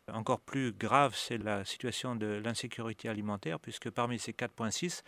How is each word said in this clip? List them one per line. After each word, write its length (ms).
Encore 320
plus 320
grave, 420
c'est 240
la 280
situation 500
de 260
l'insécurité 680
alimentaire, 500
puisque 300
parmi 280
ces 140
quatre 220
point 180
six, 360